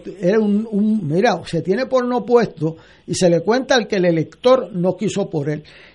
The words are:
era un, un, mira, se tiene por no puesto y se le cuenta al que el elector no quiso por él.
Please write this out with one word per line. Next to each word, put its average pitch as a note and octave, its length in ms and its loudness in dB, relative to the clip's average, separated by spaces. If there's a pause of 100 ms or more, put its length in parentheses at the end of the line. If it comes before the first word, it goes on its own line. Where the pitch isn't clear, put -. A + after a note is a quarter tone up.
(180)
era G3+ 200 2
un, G#3 320 0
un, G#3+ 360 0
mira, F#3 380 2
se E3 160 -4
tiene G3+ 240 -2
por B3+ 200 0
no B3 200 -2
puesto D#3+ 520 0 (280)
y - 80 -6
se F3+ 160 2
le E3+ 120 2
cuenta A#3+ 340 0
al A3 120 0
que G#3+ 100 -2
el F3+ 80 2
elector G#3 680 2
no F#3 240 -2
quiso G3 320 -4
por D3 200 -4
él. D3+ 140 -6 (320)